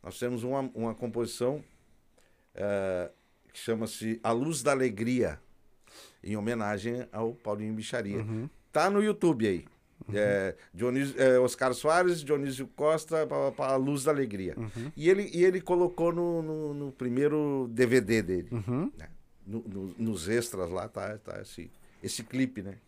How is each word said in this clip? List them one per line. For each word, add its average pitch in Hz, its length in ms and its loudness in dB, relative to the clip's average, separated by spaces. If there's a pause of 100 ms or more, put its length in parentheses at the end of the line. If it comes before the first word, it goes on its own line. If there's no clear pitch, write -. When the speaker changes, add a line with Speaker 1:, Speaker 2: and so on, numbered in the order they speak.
Speaker 1:
nós - 120 -14
fizemos 123 280 -4
uma, 135 300 -2
uma 113 200 -4
composição, 120 680 -4 (920)
eh, 95 540 -2 (440)
que - 60 -18
chama-se 110 640 -4
A 110 80 0
Luz 135 320 -2
da 143 80 4
Alegria, 117 680 0 (840)
em 104 120 -6
homenagem 110 760 -4
ao 113 220 -4
Paulinho 107 400 -6
Micharia. 107 440 -6
Speaker 2:
Uhum. 110 320 -6 (220)
Speaker 1:
Tá 165 180 2
no 202 120 2
YouTube 175 460 2
aí. 92 180 0 (420)
Speaker 2:
Uhum. 107 60 -8
Speaker 1:
É, 101 420 2 (180)
Dionísio, 123 480 -2
é, 127 180 8
Oscar 127 340 2
Soares, 165 480 2
Dionísio 139 540 -2
Costa, 156 500 0
pá, 135 100 -4 (100)
pá, 135 80 0
pá, - 200 -2
A - 40 4
Luz 135 260 0
da 151 80 4
Alegria. 104 460 -2
Speaker 2:
Uhum. 117 380 -8
Speaker 1:
E 156 140 2
ele, 196 240 8
e 170 120 4
ele 185 160 4
colocou 175 520 4
no, 170 280 0
no, 156 320 -4
no 143 180 -6
primeiro 139 800 2
D 123 140 6
V 120 160 6
D 110 200 2
dele. 90 300 -2
Speaker 2:
Uhum. 123 460 -2
Speaker 1:
Né? 78 100 -16 (380)
No, 104 200 -8
no, 95 320 -8
nos 98 300 -4
extras 101 420 -2
lá 92 200 -4
tá, 104 280 -8
tá - 240 -12
esse, - 300 -14 (320)
esse - 200 -6
clipe, 127 380 -2
né? 95 140 -10 (120)